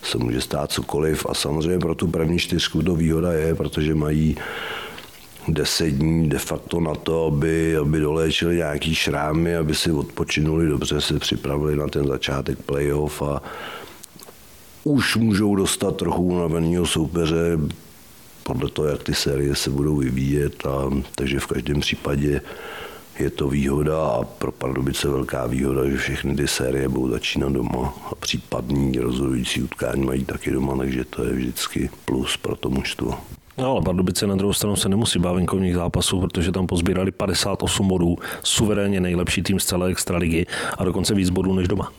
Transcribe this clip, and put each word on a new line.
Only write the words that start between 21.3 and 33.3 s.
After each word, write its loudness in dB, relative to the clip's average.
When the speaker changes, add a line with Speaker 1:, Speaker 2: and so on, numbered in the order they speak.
Speaker 1:
v -6
každém 0
případě 0
je 0
to -2
výhoda 2
a 0
pro -6
Pardubice -2
velká 0
výhoda, 0
že 0
všechny -2
ty 0
série 0
budou 0
začínat -2
doma -2
a -6
případný -2
rozhodující 0
utkání -2
mají 0
taky -4
doma, 0
takže -2
to -6
je 0
vždycky -2
plus -2
pro -6
to -4
mužstvo. -2